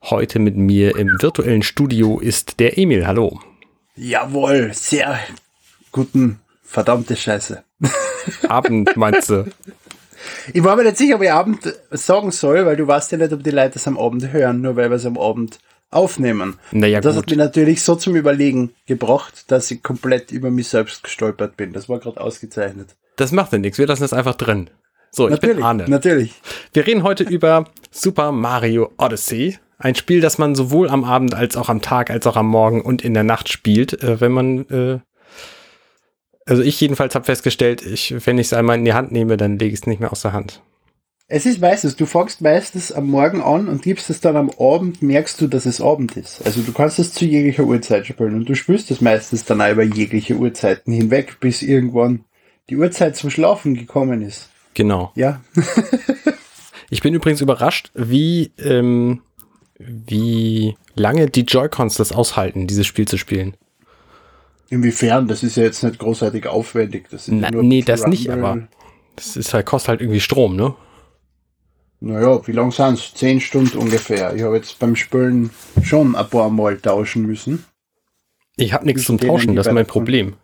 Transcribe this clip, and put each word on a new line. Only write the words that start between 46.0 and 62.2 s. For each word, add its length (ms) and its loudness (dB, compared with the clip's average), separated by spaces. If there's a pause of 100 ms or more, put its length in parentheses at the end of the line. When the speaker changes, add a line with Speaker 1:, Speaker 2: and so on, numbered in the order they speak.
Speaker 2:
ist. 300 -14
Also 160 -2
du 100 -6
kannst 280 0
es 140 0
zu 120 -2
jeglicher 380 2
Uhrzeit 440 0
spielen 280 -2
und 120 -4
du 80 0
spürst 360 -2
es 100 -2
meistens 420 0
dann 180 0
auch 100 2
über 120 2
jegliche 540 -2
Uhrzeiten 560 -2
hinweg, 480 0
bis 200 0
irgendwann 640 2 (460)
die 80 -4
Uhrzeit 380 0
zum 160 -6
Schlafen 420 2
gekommen 480 -2
ist. 280 -14 (260)
Speaker 1:
Genau. 400 0
Speaker 2:
Ja. 260 -2 (140)
<laughs> 160 0 (1200)
Speaker 1:
Ich 100 -6
bin 140 0
übrigens 260 0
überrascht, 540 0
wie, 640 0
ähm, 600 2 (580)
wie 960 -2 (180)
lange 380 4
die 140 4
Joy-Cons 500 0
das 160 0
aushalten, 560 -2